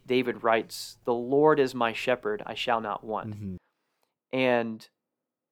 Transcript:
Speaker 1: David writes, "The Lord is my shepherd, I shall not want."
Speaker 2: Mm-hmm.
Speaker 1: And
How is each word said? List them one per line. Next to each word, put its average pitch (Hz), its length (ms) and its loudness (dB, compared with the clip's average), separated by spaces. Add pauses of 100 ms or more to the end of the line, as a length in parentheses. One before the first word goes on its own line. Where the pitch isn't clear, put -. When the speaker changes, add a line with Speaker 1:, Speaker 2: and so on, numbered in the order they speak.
Speaker 1:
David 120 380 0
writes, - 640 0
"The 123 80 0
Lord 139 460 4
is 131 160 2
my 117 180 0
shepherd, 107 520 -2
I 113 100 -10
shall 117 260 -2
not 104 220 -6
want." 107 280 -6
Speaker 2:
Mm-hmm. 101 240 -8 (760)
Speaker 1:
And 120 560 0 (640)